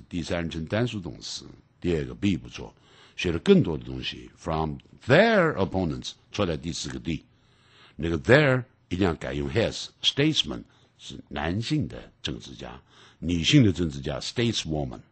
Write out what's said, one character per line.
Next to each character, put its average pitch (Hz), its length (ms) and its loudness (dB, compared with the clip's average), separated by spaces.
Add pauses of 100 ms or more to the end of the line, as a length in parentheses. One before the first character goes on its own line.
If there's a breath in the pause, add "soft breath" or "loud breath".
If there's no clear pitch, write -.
第 87 140 -4
三 85 200 -2
人 85 80 -4
称 82 160 -6
单 110 220 0
数 117 120 -6
动 80 200 -10
词， - 260 -12 (360)
第 87 140 0
二 71 100 -2
个 62 80 -12
B 82 240 0
步 60 120 -10
骤， 58 240 -14 (420 soft breath)
学 - 160 -2
了 82 80 0
更 190 240 8
多 80 140 0
的 62 60 -8
东 65 200 -8
西。 62 340 -10
From 80 400 -2 (300)
their 185 480 6
opponents， 90 560 -2 (200)
错 101 140 0
在 82 100 -2
第 76 160 -6
四 76 180 -8
个 62 100 -8
D。 76 260 -4 (720 soft breath)
那 80 140 -4
个 82 100 0
their 131 440 6 (260)
一 87 60 -2
定 92 120 4
要 80 80 2
改 65 180 -8
用 71 160 -4
his，statesman - 1120 -2 (340 soft breath)
是 - 320 -16
男 80 320 -2
性 120 260 0
的 58 240 -14 (100)
政 60 180 -6
治 65 140 -18
家， 62 280 -14 (380 soft breath)
女 82 240 0
性 135 220 8
的 98 60 6
政 85 180 0
治 69 120 -8
家， 67 180 -4
stateswoman。 78 800 -2 (120)